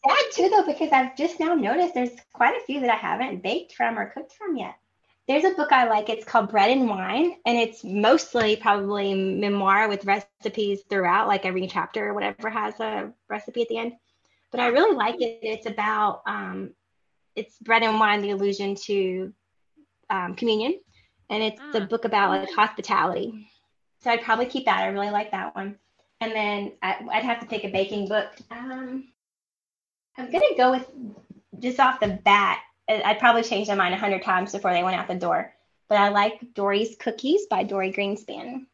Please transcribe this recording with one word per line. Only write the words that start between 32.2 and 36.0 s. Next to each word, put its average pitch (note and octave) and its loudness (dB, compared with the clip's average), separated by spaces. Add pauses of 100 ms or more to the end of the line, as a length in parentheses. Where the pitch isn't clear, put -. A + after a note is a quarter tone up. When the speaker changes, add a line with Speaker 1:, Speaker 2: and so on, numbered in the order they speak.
Speaker 1:
bat, G3+ 4 (280)
I, A3 2
I'd G#3+ 2
probably A#3 6
change G#3 -2
my G3+ 0
mind F#3 0
a G3 -4
hundred G3 0
times F#3+ 0
before G3+ -2
they F3 2
went F#3 0
out F3+ -6
the F#3 -4
door. F3 -2 (360)
But G#3 4
I G3+ 6